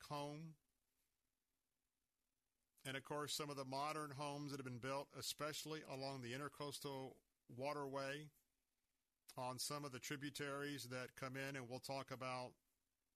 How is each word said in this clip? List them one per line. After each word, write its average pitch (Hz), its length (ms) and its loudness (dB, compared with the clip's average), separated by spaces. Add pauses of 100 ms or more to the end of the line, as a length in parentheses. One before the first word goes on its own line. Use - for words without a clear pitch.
home. 151 460 -2 (2250)
And, 135 100 0
of 135 80 -2
course, 147 300 0
some 151 160 2
of 139 80 0
the 135 80 0
modern 147 520 2
homes 143 340 2
that 143 80 0
have 131 60 0
been 127 120 -2
built, 135 300 2 (100)
especially 151 640 0 (100)
along 135 300 0
the 120 120 0
Intercoastal 135 800 -2 (440)
Waterway, 139 680 2 (1080)
on 127 220 0
some 147 260 2
of 139 80 -2
the 123 60 -4
tributaries 143 960 0
that 127 240 -2
come 131 220 -2
in, 139 180 0
and 127 120 -2
we'll 127 120 -2
talk 135 320 0
about 127 400 0 (640)